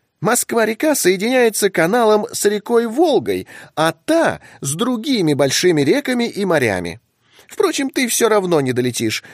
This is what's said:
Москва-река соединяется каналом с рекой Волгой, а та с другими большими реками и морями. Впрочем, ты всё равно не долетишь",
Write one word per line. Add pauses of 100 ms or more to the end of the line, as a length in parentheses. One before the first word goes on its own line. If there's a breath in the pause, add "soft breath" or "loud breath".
(200)
Москва-река
соединяется
каналом
с
рекой
Волгой, (280 loud breath)
а
та (200 loud breath)
с
другими
большими
реками
и
морями. (480 soft breath)
Впрочем,
ты
всё
равно
не
долетишь",